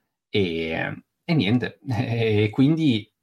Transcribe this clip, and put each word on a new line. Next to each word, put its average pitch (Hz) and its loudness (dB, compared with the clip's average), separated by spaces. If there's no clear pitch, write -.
e, 85 -4
e 175 -2
niente, 120 0
<laughs> - -14
e 113 0
quindi 139 2